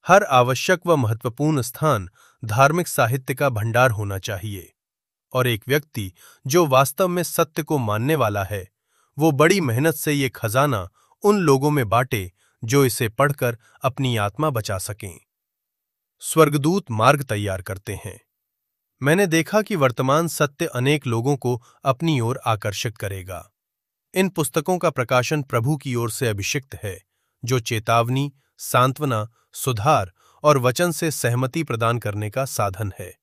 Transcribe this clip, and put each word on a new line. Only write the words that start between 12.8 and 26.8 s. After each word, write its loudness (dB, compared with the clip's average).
इसे 0
पढ़कर -2
अपनी -2
आत्मा -2
बचा -6
सकें। -12
स्वर्गदूत 2
मार्ग 2
तैयार -4
करते -10
हैं। -14
मैंने 2
देखा 0
कि -4
वर्तमान 2
सत्य -2
अनेक 0
लोगों 0
को -4
अपनी 0
ओर -2
आकर्षित -4
करेगा। -12
इन 2
पुस्तकों -2
का 0
प्रकाशन 0
प्रभु 0
की -6
ओर -2
से -2
अभिषिक्त -4
है, -12